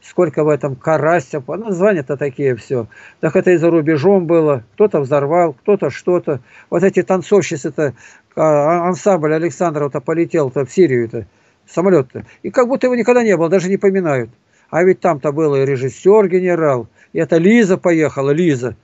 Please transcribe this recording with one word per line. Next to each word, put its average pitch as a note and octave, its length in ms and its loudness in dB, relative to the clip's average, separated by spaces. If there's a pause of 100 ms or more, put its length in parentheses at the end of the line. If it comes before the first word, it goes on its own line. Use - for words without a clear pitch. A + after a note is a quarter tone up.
сколько D#3+ 440 -2
в D3+ 40 0
этом C#3+ 280 -2
карася, D#3 640 -2
по-, D3+ 160 -10
названия-то F#3 600 -2
такие C#3 380 -2
всё. A2+ 320 -6 (320)
Так D#3 160 -2
это F#3+ 160 2
и F3 60 6
за E3 120 2
рубежом E3 580 2
было, D3+ 360 2 (120)
кто-то G3+ 260 0
взорвал, D3 540 0
кто-то G3 360 -2
что-то. E3+ 500 -2 (300)
Вот F3 140 0
эти F#3+ 180 2
танцовщицы-то, E3 920 -2 (420)
а, D#3 60 0
а, D#3 460 2
ансамбль D#3+ 460 0
Александров-то D#3 640 -4
полетел-то D#3+ 640 -2
в - 80 -16
Сирию-то, B2 540 0 (400)
самолёт-то. E3 580 0 (180)
И F#3 80 -8
как B3 180 0
будто C4 180 -2
его B3+ 80 0
никогда A#3+ 280 2
не G#3 140 2
было, D#3+ 140 0
даже F3+ 180 0
не G3 80 -2
поминают. E3+ 540 -2 (400)
А E3 120 0
ведь F#3 180 2
там-то D3+ 320 -2
был C#3+ 240 0
и C3+ 100 0
режиссёр C#3+ 600 0
генерал, E3 640 0 (240)
и C#3 60 -6
это E3 180 0
Лиза F#3+ 400 4
поехала, D3 540 0
Лиза, C#3+ 540 -2